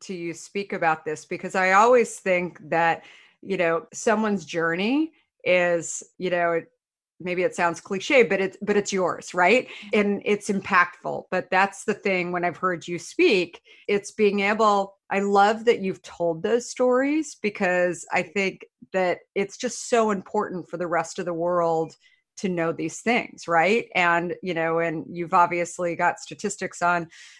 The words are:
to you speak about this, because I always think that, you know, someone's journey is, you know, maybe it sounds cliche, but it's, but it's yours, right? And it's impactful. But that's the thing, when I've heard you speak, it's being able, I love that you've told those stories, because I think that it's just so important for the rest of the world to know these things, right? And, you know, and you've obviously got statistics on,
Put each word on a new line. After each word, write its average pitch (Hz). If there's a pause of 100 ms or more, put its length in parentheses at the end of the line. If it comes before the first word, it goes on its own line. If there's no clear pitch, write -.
to 202
you 170
speak 202
about 160
this, 151
because 180
I 185
always 226
think 180 (100)
that, 165 (380)
you 190
know, 165
someone's 208
journey 190 (300)
is, 175 (140)
you 180
know, 170 (600)
maybe 180
it 165
sounds 170
cliche, 226
but 190
it's, 190
but 202
it's 202
yours, 185
right? 180 (240)
And 202
it's 208
impactful. 180
But 180
that's 190
the 208
thing, 180
when 175
I've 175
heard 180
you 175
speak, 202 (260)
it's 202
being 202
able, 202 (140)
I 196
love 202
that 233
you've 190
told 170
those 214
stories, 269
because 180
I 180
think - (260)
that 180 (140)
it's 196
just -
so 220
important 190
for 175
the 175
rest 165
of 170
the 175
world 165 (420)
to 196
know 170
these 160
things, -
right? 170
And, 170
you 180
know, 165
and 165
you've 170
obviously 175
got 175
statistics -
on, 175 (320)